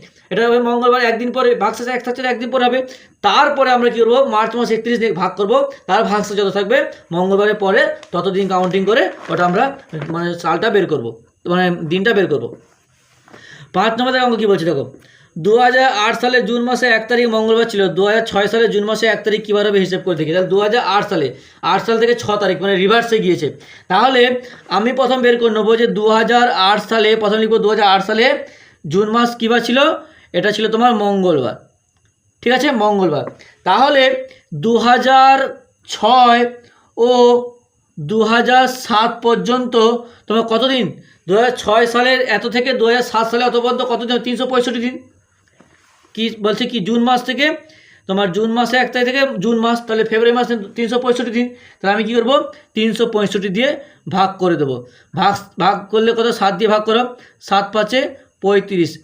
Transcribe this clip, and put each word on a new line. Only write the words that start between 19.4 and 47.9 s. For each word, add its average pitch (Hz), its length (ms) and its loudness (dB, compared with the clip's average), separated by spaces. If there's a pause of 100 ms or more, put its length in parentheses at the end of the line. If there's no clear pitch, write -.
কী 214 80 -4
বার 208 140 0
হবে 202 120 0
হিসেব 185 260 -2
করে 180 120 -2
দেখি। 151 160 -4
তাহলে 180 160 0
দু 190 120 0
হাজার 208 240 0
আট 196 240 -2
সালে, 151 260 -2 (280)
আট 190 240 -2
সাল 226 120 0
থেকে 233 160 2
ছ 226 160 -4
তারিখ, 196 300 -2
মানে, 196 160 0
রিভার্সে 226 420 2
গিয়েছে। 170 380 -2 (320)
তাহলে 247 520 2 (280)
আমি 214 240 0
প্রথম 254 300 0
বের 240 160 4
করে 233 120 2
নেবো 214 260 2
যে 233 100 2
দু 208 220 0
হাজার 226 420 2
আট 196 380 0
সালে, 220 280 2
প্রথম 214 200 0
লিখবো 220 220 2
দু 196 100 0
হাজার 214 180 2
আট 190 200 4
সালে 247 380 0 (440)
জুন 202 220 0
মাস 233 260 0
কী 226 120 -2
বার 233 120 2
ছিল? 240 180 0 (540)
এটা 208 200 0
ছিল 220 160 -2
তোমার 226 260 2
মঙ্গলবার, 185 600 0 (880)
ঠিক 240 100 2
আছে, 254 180 2
মঙ্গলবার। 196 540 0 (400)
তাহলে 262 640 2 (280)
দু 214 220 0
হাজার 262 800 4 (320)
ছয় 240 580 4 (500)
ও 240 460 4 (580)
দু 208 220 -2
হাজার 233 460 4
সাত 233 540 -2
পর্যন্ত 233 540 0 (500)
তোমার 214 160 0
কতদিন? 226 500 -2 (360)
দু 180 60 0
হাজার 240 160 2
ছয় 226 360 0
সালের 247 340 0
এত 220 260 -2
থেকে 240 260 -2
দু 220 140 0
হাজার 233 160 2
সাত 220 280 -2
সালে 240 140 0
অত 233 120 0
পর্যন্ত 247 260 0
কত 240 160 -2
দিন? 240 200 -2
তিনশো 247 280 -4
পঁয়ষট্টি 247 340 -2
দিন। 254 180 -6 (1160)
কি 220 160 -2 (120)
বলছে 214 240 -2
কি? 240 140 -4
জুন 226 220 0
মাস 247 220 0
থেকে, 254 260 -2 (560)